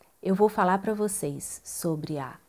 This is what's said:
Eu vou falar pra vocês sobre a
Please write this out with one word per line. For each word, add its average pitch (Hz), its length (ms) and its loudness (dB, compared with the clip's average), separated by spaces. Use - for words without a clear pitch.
Eu 190 120 2
vou 208 160 6
falar 190 320 4
pra 220 100 0
vocês 202 720 -4
sobre 156 540 -4
a 123 180 -8